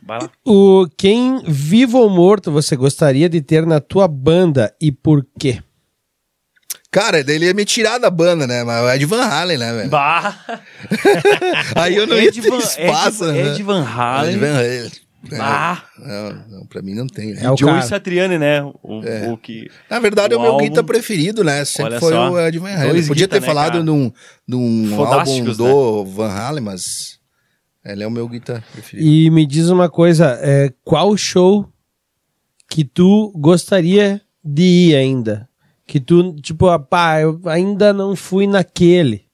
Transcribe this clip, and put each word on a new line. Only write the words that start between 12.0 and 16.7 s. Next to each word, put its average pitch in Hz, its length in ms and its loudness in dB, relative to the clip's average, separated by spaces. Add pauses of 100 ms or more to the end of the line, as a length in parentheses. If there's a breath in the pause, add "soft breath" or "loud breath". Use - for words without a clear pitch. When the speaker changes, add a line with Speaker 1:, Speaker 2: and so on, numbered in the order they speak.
Speaker 3:
não 233 100 0
Speaker 1:
Ed 220 200 4
Speaker 3:
ia 233 60 -10
ter 220 80 2
Speaker 1:
Van, 294 80 -2
Speaker 3:
espaço, 180 680 -2
Speaker 1:
Ed, 156 60 -2
Speaker 3:
né? 143 220 -2
Speaker 1:
Ed 208 80 -8
Van 196 220 -2
Halen. 123 500 -4
Speaker 3:
Ed 196 60 -4
Van 147 160 -2
Halen. 120 340 -4 (420)
É. 147 40 -10
Speaker 1:
Bah! 143 480 -4 (140)
Speaker 3:
Não, 104 340 -12 (160)
não, 98 180 -20
pra - 160 -14